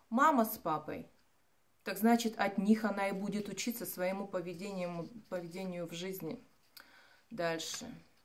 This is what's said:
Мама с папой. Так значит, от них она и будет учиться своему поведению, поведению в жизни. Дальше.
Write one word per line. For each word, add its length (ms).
Мама 360
с 120
папой. 480
Так 140
значит, 420
от 180
них 260
она 260
и 20
будет 380
учиться 360
своему 420
поведению, 800
поведению 580
в 60
жизни. 460
Дальше. 560